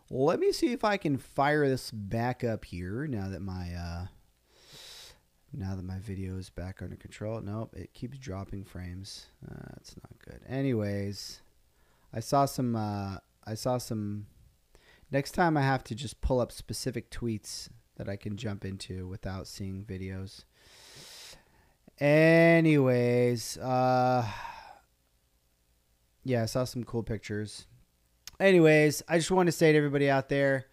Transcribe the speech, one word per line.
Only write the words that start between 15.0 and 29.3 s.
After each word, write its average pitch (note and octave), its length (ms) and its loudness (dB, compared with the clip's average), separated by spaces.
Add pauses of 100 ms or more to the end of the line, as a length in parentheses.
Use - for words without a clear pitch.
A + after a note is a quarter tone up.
Next C#3 220 -2
time E3+ 240 2
I C#3+ 60 2
have C3+ 220 0
to A#2 100 -8
just A#2+ 260 -10
pull B2+ 200 0
up A2+ 120 -2
specific - 580 -8
tweets - 600 -8 (260)
that E3+ 120 -10
I G2+ 80 -8
can G2+ 220 -8
jump G2+ 260 -8
into F#2 420 -10
without F#2+ 400 -10
seeing F#2+ 380 -10
videos. F#2+ 600 -10 (1500)
Anyways, D3 1600 6
uh, B2+ 680 2 (2000)
yeah, B2 180 0
I A2+ 40 0
saw B2+ 180 -2
some B2 180 -6
cool A2+ 200 -4
pictures. G#2+ 640 -8 (720)
Anyways, D#3 680 8
I E3+ 120 2
just D#3 120 0